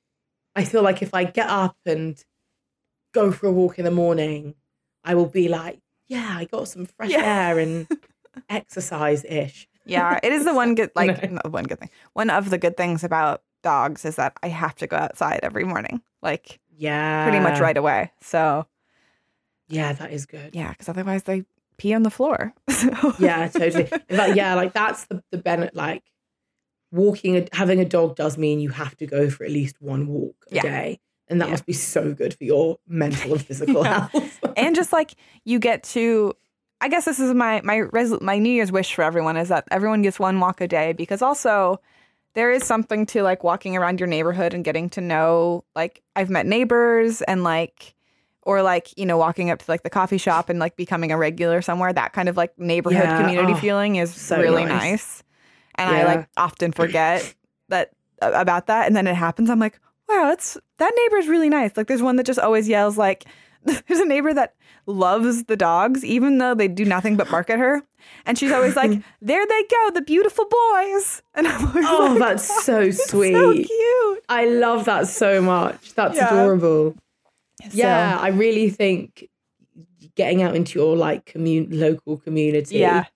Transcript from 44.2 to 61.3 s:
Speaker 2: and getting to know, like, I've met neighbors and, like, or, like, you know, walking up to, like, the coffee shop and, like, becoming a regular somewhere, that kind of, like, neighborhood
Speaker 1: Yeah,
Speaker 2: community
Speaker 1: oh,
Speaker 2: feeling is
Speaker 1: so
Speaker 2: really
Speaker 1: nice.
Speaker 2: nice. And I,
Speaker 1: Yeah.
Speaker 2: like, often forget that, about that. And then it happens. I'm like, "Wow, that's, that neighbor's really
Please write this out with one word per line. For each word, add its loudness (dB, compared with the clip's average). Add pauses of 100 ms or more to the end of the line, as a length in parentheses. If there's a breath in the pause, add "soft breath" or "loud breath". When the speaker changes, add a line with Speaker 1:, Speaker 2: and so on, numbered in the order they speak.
Speaker 2:
and -6
getting -2
to -8
know, 0 (100)
like, -6 (120)
I've -2
met 0
neighbors 2
and, -2
like, -4 (480)
or, 0
like, 0
you -6
know, 0
walking 0
up -2
to, -20
like, -4
the -8
coffee 0
shop 0
and, -2
like, -4
becoming -4
a 0
regular 0
somewhere, -2
that -2
kind -2
of, -4
like, -2
neighborhood 0
Speaker 1:
Yeah, 2
Speaker 2:
community 2
Speaker 1:
oh, -2
Speaker 2:
feeling 0
is -2
Speaker 1:
so -4
Speaker 2:
really 2
Speaker 1:
nice. -2 (100)
Speaker 2:
nice. -8 (520 soft breath)
And -2
I, 2
Speaker 1:
Yeah. 4
Speaker 2:
like, 0
often -2
forget 0 (360)
that, -2 (320)
about 0
that. 2
And 4
then 2
it 0
happens. 0
I'm 2
like, -2 (280)
"Wow, 2
that's, -2 (220)
that 2
neighbor's 2
really 2